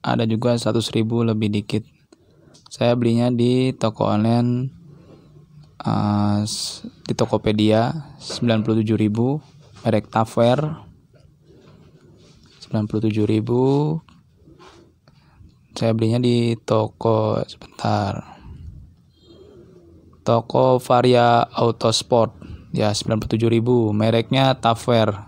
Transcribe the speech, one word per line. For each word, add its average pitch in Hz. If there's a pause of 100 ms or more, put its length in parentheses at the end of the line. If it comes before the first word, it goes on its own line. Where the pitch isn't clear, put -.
ada 117
juga 117
seratus 110
ribu 117
lebih 107
dikit. 104 (800)
Saya 120
belinya 117
di 123
toko 107
online, 120 (1120)
eh, 104
s-, - (240)
di -
Tokopedia 110 (240)
sembilan 110
puluh 113
tujuh 107
ribu, 113 (480)
merek 107
Taffer 117 (2000)
sembilan -
puluh 110
tujuh 107
ribu. 127 (1800)
Saya 113
belinya 113
di 120
toko, 110
sebentar, - (1900)
toko 127
Varia 120
Autosport 113 (400)
ya, 104
sembilan 110
puluh -
tujuh 113
ribu, 117
mereknya 117
Taffer. 113 (140)